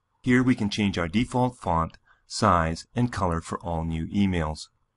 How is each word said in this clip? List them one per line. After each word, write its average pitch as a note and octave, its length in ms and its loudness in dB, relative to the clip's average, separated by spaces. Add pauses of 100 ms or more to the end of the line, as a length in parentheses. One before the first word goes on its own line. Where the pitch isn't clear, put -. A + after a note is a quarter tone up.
(220)
Here B2 200 4
we B2+ 140 2
can G#2+ 140 0
change G2+ 280 0
our F2 100 0
default B2 500 -2
font, E2 400 -2 (280)
size, E2 600 0 (100)
and A#2+ 160 0
color E2+ 300 -2
for - 180 -8
all E2 240 -4
new D#2+ 240 -4
emails. F2+ 540 0 (360)